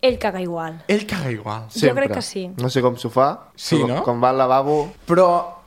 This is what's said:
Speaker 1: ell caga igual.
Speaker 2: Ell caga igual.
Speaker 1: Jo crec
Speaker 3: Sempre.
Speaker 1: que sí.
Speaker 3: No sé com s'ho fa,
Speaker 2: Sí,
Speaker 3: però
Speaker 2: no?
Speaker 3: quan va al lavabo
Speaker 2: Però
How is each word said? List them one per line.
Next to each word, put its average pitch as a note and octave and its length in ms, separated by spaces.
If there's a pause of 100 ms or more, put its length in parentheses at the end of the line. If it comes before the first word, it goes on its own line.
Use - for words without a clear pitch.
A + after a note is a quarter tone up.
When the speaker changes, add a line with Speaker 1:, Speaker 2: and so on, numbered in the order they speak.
Speaker 1:
ell B3+ 160
caga F#3 240
igual. E3 460
Speaker 2:
Ell G#3 180
caga F3 240
igual. A2 320 (100)
Speaker 1:
Jo C#3 220
crec - 0
Speaker 3:
Sempre. C#4 140
Speaker 1:
que G#2 140
sí. F#3 360
Speaker 3:
No B2 100
sé B2+ 140
com B2 160
s'ho A#2+ 120
fa, C#3 460
Speaker 2:
Sí, - 200
Speaker 3:
però C3+ 120
Speaker 2:
no? B2 140
Speaker 3:
quan A#2+ 200
va B2 60
al B2+ 100
lavabo C#3 540 (140)
Speaker 2:
Però F3 400 (200)